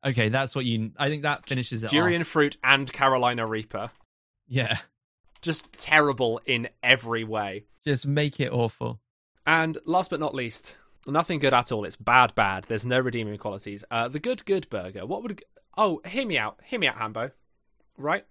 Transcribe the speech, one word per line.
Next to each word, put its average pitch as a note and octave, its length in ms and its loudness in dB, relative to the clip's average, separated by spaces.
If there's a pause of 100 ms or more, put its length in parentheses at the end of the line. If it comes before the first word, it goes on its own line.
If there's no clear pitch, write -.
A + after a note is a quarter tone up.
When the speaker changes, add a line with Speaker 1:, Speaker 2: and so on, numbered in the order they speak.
Speaker 1:
Okay, A#2 240 2
that's C3 260 0
what C3 100 -2
you, A2+ 320 -2
I C#3 120 2
think D3 140 -4
that D3 240 -2
finishes B2 360 -4
it A2 60 -4
Speaker 2:
Durian E3+ 320 4
Speaker 1:
off. D#3+ 60 -4
Speaker 2:
fruit D3 360 2
and C3+ 280 4
Carolina B2 560 2
Reaper. A2 420 -6 (580)
Speaker 1:
Yeah. B2 300 0 (640)
Speaker 2:
Just - 320 -6
terrible C3 720 4
in A#2+ 240 -2 (140)
every A#2 400 4
way. G#2 420 -4 (180)
Speaker 1:
Just C#3+ 220 0
make C#3+ 340 0
it C3 140 -2
awful. A#2 460 -2 (480)
Speaker 2:
And D#3+ 380 2
last F3+ 260 0
but D#3+ 80 -4
not D3 160 -4
least, - 420 -8 (300)
nothing D#3 320 0
good C3+ 140 4
at B2 180 4
all. G#2+ 140 -2
It's E2 100 -10
bad, B2 400 6
bad. G2 320 0
There's A2 180 -4
no B2 140 2
redeeming A#2 400 -4
qualities. G2+ 500 -10
Uh, A#2 180 -2
the C#3 120 -6
Good B3 260 -6
Good G3 240 -2
Burger. F#2+ 380 -8
What G3+ 160 -6
would G#3 160 -10
g-, - 40 -20 (340)
oh, G3 280 0
hear A3+ 220 -4
me E3+ 100 0
out. G#2+ 260 -4
Hear B3 160 -8
me F3+ 80 0
out, A#2+ 100 -2
Hambo. A2+ 340 -6 (680)
Right? D3 340 -4